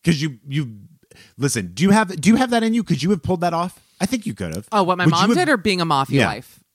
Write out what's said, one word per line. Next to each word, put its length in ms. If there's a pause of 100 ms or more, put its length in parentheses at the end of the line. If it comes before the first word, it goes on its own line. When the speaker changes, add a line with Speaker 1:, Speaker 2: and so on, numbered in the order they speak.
Speaker 1:
'Cause 180
you, 180 (100)
you, 320 (580)
listen, 360
do 100
you 60
have, 300
do 80
you 80
have 140
that 120
in 120
you? 100
Could 180
you 80
have 120
pulled 200
that 120
off? 260 (200)
I 60
think 200
you 80
could 200
have. 180
Speaker 2:
Oh, 100
what 160
my 60
Speaker 1:
Would 100
you 60
Speaker 2:
mom 100
Speaker 1:
have 80
Speaker 2:
did 100
or 80
being 240
a 40
mafia 380
Speaker 1:
Yeah. 40
Speaker 2:
wife? 340 (140)